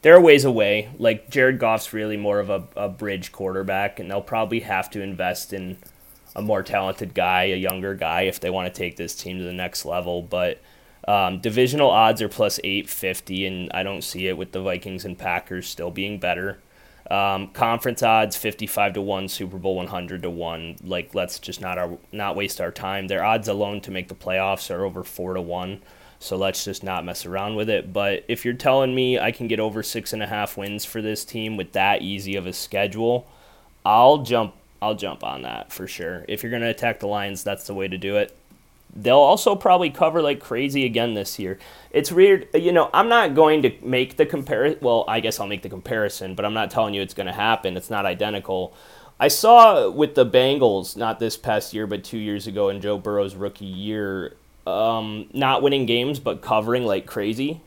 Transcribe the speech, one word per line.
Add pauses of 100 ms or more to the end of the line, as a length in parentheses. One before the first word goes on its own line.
they're
a
ways
away.
Like,
Jared
Goff's
really
more
of
a, (120)
a
bridge
quarterback,
and
they'll
probably
have
to
invest
in (580)
a
more
talented
guy,
a
younger
guy,
if
they
wanna
take
this
team
to
the
next
level.
But, (480)
um,
divisional
odds
are
plus
eight
fifty,
and
I
don't
see
it
with
the
Vikings
and
Packers
still
being
better. (540)
Um,
conference
odds,
fifty-five
to
one,
Super
Bowl
one
hundred
to
one.
Like,
let's
just
not
our, (120)
not
waste
our
time.
Their
odds
alone
to
make
the
playoffs
are
over
four
to
one, (340)
so
let's
just
not
mess
around
with
it.
But
if
you're
telling
me
I
can
get
over
six
and
a
half
wins
for
this
team
with
that
easy
of
a
schedule, (580)
I'll
jump, (260)
I'll
jump
on
that
for
sure.
If
you're
gonna
attack
the
Lions,
that's
the
way
to
do
it. (600)
They'll
also
probably
cover
like
crazy
again
this
year. (320)
It's
weird,
you
know,
I'm
not
going
to (100)
make
the
compar-,
well,
I
guess
I'll
make
the
comparison,
but
I'm
not
telling
you
it's
gonna
happen.
It's
not
identical. (460)
I
saw
with
the
Bengals,
not
this
past
year,
but
two
years
ago
in
Joe
Burrow's
rookie
year, (280)
um,
not
winning
games,
but
covering
like
crazy.